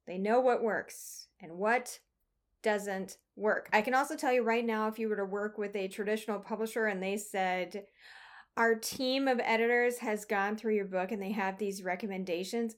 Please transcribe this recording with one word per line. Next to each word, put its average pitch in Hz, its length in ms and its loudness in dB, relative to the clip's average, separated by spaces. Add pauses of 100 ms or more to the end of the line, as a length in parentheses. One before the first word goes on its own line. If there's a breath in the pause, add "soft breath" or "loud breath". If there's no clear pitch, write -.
They 180 120 -6
know 214 220 4
what 254 220 4
works - 640 -4 (120)
and 160 180 -14
what 214 420 0 (600)
doesn't 196 540 -2 (180)
work. 202 380 0
I 214 80 6
can 247 140 0
also 285 220 2
tell 285 160 0
you 247 100 4
right 226 220 2
now, 220 240 0
if 220 100 -6
you 220 100 -2
were 208 80 0
to 196 80 0
work 202 320 -4
with 202 180 -4
a 196 140 -2
traditional 214 500 -2
publisher 220 480 -2
and 196 160 -2
they 196 140 -2
said, 190 720 -2 (680 loud breath)
"Our 226 180 6
team 262 520 0
of 254 140 4
editors 240 580 4
has 214 260 -2
gone 208 320 0
through 214 180 0
your 202 100 2
book 185 280 -2
and 202 100 -4
they 190 100 -4
have 190 260 -2
these 196 240 -4
recommendations," 190 960 -2